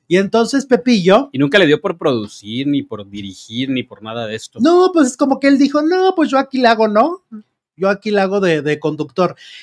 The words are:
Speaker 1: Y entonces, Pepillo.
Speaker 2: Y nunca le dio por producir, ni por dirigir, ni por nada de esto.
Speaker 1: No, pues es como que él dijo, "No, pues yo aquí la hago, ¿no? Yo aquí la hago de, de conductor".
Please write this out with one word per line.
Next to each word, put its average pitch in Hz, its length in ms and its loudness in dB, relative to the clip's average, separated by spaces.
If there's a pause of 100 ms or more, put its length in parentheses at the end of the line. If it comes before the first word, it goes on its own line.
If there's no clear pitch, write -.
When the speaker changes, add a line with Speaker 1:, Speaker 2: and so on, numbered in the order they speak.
Speaker 1:
Y 170 120 2
entonces, 226 480 0
Pepillo. 226 680 2
Speaker 2:
Y 131 60 -4
nunca 143 200 2
le 180 80 6
dio 147 140 2
por 180 160 -6
producir, 120 720 -4
ni 143 160 -2
por 104 260 -14
dirigir, 104 640 -10
ni 127 140 -4
por - 180 -20
nada 113 240 -10
de 107 80 -8
esto. - 260 -14
Speaker 1:
No, 349 320 2
pues 320 160 2
es - 80 -10
como 269 240 -2
que 277 80 2
él 277 80 4
dijo, 277 240 2
"No, 370 340 2
pues 302 160 0
yo 269 60 0
aquí 269 220 -2
la 233 140 4
hago, 220 160 2
¿no? 247 340 0 (540)
Yo 185 120 -2
aquí 202 220 -4
la 196 140 0
hago 196 160 -2
de, 165 200 0
de 147 180 -4
conductor". 156 560 -4 (280)